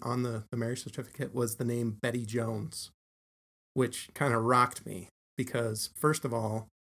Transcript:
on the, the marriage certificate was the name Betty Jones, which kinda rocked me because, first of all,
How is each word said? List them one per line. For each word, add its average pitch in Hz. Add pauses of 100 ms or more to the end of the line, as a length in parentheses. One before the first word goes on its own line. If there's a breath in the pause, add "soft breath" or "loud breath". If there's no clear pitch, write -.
on 123
the, 113
the 120
marriage 117
certificate -
was 120
the 127
name 117
Betty 120
Jones, 113 (840)
which -
kinda 131
rocked 123
me 95 (300)
because, 117
first 156
of 117
all, 110 (320)